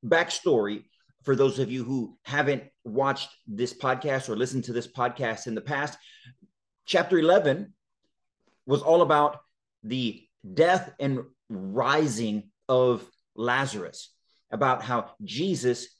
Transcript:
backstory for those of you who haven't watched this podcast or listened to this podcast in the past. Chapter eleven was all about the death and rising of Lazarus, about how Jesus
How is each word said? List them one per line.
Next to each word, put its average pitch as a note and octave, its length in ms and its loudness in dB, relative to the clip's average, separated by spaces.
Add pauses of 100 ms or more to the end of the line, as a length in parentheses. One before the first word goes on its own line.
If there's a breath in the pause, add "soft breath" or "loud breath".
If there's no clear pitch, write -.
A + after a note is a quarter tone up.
backstory A#2+ 760 0 (400)
for C#3 120 2
those C3 220 2
of B2+ 140 -2
you B2+ 120 -6
who B2 320 -6 (100)
haven't C#3+ 360 0 (220)
watched C3 460 -2 (180)
this A#2 260 -4
podcast C3 560 -2
or A2 60 -2
listened B2+ 300 -2
to A#2+ 80 -8
this A2+ 140 -4
podcast A#2+ 600 -4
in A2+ 80 -6
the G#2+ 60 -6
past. C#3+ 360 -4 (880 loud breath)
Chapter F3 320 2
eleven D#3+ 560 4 (920)
was C#3 180 0
all E3 180 6
about D3 380 4 (420)
the A#2 420 -6 (300)
death F3+ 460 2
and C#3 220 -2 (280)
rising A2+ 1000 -2 (160)
of B2+ 360 4 (320)
Lazarus, A#2+ 800 -4 (380)
about B2+ 320 0
how B2 260 -4 (140)
Jesus B2 640 -2 (120)